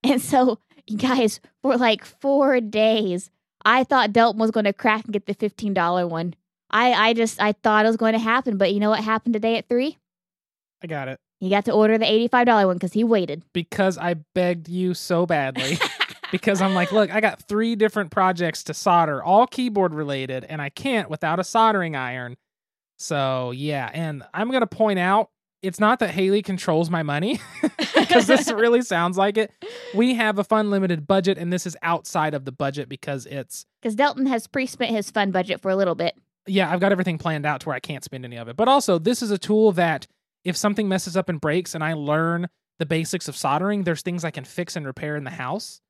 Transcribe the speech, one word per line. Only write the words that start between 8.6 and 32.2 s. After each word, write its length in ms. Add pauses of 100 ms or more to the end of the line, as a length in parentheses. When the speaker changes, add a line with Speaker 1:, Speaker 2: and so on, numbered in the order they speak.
Speaker 1:
you 80
know 100
what 140
happened 300
today 240
at 100
three? 300 (840)
Speaker 2:
I 60
got 200
it. 120 (180)
Speaker 1:
He 120
got 160
to 60
order 260
the 120
eighty-five 360
dollar 200
one 120
'cause 160
he 100
waited. 380 (100)
Speaker 2:
Because 460
I 160 (200)
begged 340
you 260
so 320
badly. 560
Speaker 1:
<laughs> 60 (420)
Speaker 2:
Because 320
I'm 120
like, 180
"Look, 220
I 60
got 260
three 300
different 340
projects 540
to 80
solder, 500
all 240
keyboard 460
related, 520
and 180
I 80
can't 400
without 280
a 60
soldering 500
iron." 440 (600)
So, 520
yeah, 420
and 300 (100)
I'm 180
gonna 160
point 320
out, 300 (320)
it's 180
not 200
that 100
Haley 320
controls 480
my 140
money, 360 (220)
<laughs> 480
'cause 180
this 260
Speaker 1:
<laughs> 0
Speaker 2:
really 280
sounds 380
like 180
it. 140 (420)
We 220
have 240
a 60
fun 260
limited 360
budget, 300
and 160
this 140
is 160
outside 500